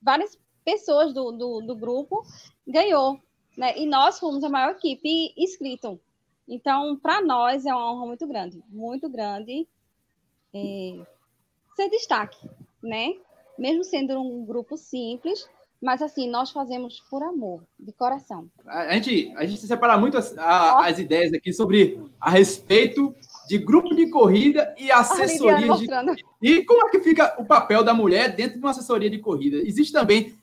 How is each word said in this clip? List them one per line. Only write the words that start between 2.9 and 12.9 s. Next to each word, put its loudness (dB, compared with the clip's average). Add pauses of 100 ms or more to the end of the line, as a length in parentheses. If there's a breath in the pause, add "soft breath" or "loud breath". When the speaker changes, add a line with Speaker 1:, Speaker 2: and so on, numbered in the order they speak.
Speaker 1:
né? -2
E -4
nós 2
fomos -6
a -4
maior 0
equipe -4
inscrita. -8 (520)
Então, -4
pra -2
nós 0
é -4
uma -4
honra -10
muito -12
grande, -10
muito -12
grande, -10 (840)
é, -12 (760)
ser -2
destaque, -4 (320)
né? -6 (420)